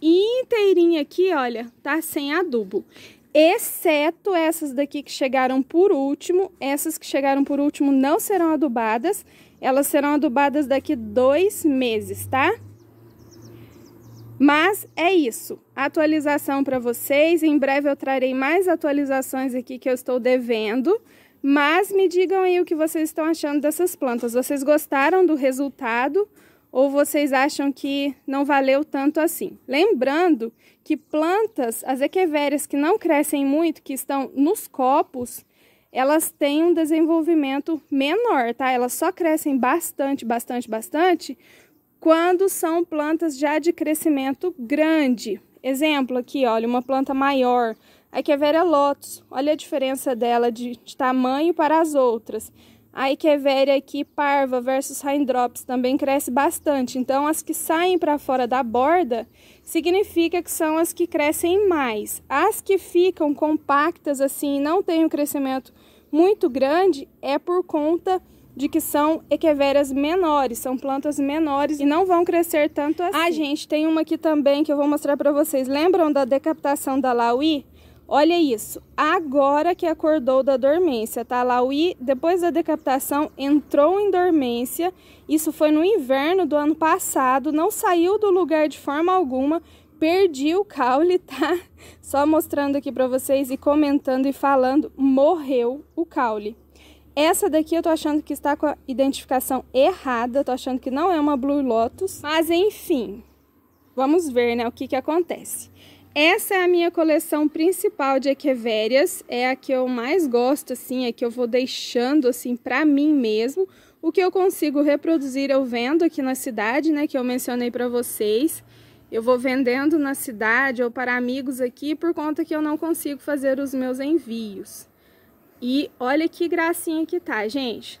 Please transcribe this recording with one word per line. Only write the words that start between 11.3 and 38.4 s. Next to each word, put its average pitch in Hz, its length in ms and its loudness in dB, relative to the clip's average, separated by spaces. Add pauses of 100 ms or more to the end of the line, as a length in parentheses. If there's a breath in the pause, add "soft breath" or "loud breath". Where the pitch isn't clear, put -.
meses, 233 640 -2
tá? 320 320 0 (1800 loud breath)
Mas 302 580 4
é 339 160 2
isso. 294 480 -2 (160)
Atualização 294 880 0
pra 262 140 -2
vocês. 285 640 2
Em 302 160 4
breve 277 300 0
eu 277 80 0
trarei 262 380 -2
mais 311 320 0
atualizações 269 880 -2
aqui 254 240 -8
que 269 100 -6
eu 254 60 2
estou 254 240 -4
devendo. 240 800 0 (420 soft breath)
Mas 294 500 2
me 381 160 2
digam 359 340 0
aí 359 180 2
o 339 40 2
que 349 100 -4
vocês 311 340 -2
estão 320 160 -4
achando 302 360 -2
dessas 311 340 -2
plantas. 240 380 -4
Vocês 262 320 -2
gostaram 302 600 2
do 311 100 4
resultado? 262 920 -2 (480 soft breath)
Ou 277 140 4
vocês 285 420 0
acham 277 400 0
que 277 420 -4 (120)
não 277 180 -2
valeu 277 400 2
tanto 294 340 -2
assim? - 480 -2
Lembrando 285 840 2 (320 soft breath)
que 311 100 -2
plantas, 311 920 -2
as 262 160 -2
equivérias 294 640 0
que 294 100 -4
não 320 220 2
crescem 294 480 0
muito, 311 340 0
que - 140 -10
estão 269 400 -6
nos 302 340 0
copos, 262 720 -2 (480 soft breath)
elas 285 400 0
têm 294 320 0
um 349 120 4
desenvolvimento 311 1040 0 (100)
menor, 285 640 0